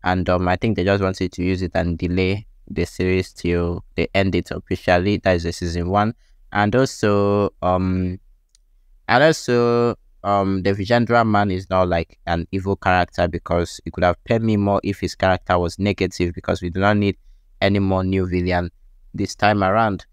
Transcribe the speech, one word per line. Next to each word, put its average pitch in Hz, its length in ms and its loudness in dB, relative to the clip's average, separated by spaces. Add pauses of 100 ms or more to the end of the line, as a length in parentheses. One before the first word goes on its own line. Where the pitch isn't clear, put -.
and, 90 260 0
um, 90 200 2
I 90 80 2
think 110 180 0
they 92 80 -2
just 98 220 2
wanted 92 260 -2
to 87 140 -6
use 92 180 0
it 87 120 -4
and 87 220 0
delay 92 500 -2 (220)
the 85 160 -2
series 92 480 -2
till 87 520 -2 (100)
they - 180 -2
end 95 220 0
it 87 160 -2
officially. 92 680 0
That 92 180 0
is 85 80 -4
the 85 80 -4
season 85 360 -4
one. 104 260 0 (360)
And 104 240 0
also, 101 880 0
um, 92 560 -2 (880)
and 123 160 4
also, 120 760 2 (280)
um, 98 400 0
the 98 80 2
Vijendra 117 520 2
man 104 280 2
is 92 180 -6
not, 92 180 2
like, 85 380 -2
an 85 240 -2
evil 95 240 -2
character, 90 540 0
because 85 560 -4
it 85 80 -10
could 87 100 -4
have 87 220 2
paid 113 180 0
me 110 140 2
more 101 260 2
if 98 160 -4
his 90 160 -4
character 92 420 0
was 85 220 -2
negative, 92 560 -2
because - 260 -4
we 87 100 -6
do 95 100 -4
not 104 160 2
need 101 200 0 (440)
any 101 180 2
more 95 240 0
new 95 240 0
villain 90 440 -2 (440)
this 101 220 -6
time 104 260 2
around. 98 500 0